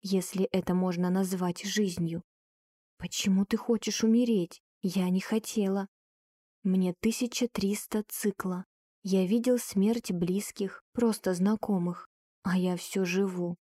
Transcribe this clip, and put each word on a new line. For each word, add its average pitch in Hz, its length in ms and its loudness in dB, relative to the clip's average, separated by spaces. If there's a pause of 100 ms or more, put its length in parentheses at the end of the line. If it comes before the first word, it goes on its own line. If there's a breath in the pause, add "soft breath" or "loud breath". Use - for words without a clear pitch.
если 190 440 -2
это 180 280 0
можно 180 360 0
назвать 185 520 -2
жизнью. 175 600 -2 (760)
Почему 190 480 0
ты 226 120 0
хочешь - 460 -2
умереть? 226 600 2 (200)
Я 180 280 0
не 185 100 2
хотела. 202 680 -2 (760)
Мне 185 320 2
тысяча 240 540 -2
триста 208 600 -2
цикла. 185 560 -4 (380)
Я 190 240 2
видел 240 320 2
смерть 220 540 0
близких, 185 720 -4 (100)
просто 220 400 0
знакомых, 180 760 0 (340)
а 185 160 0
я 180 180 0
всё 190 300 -2
живу. 180 580 -2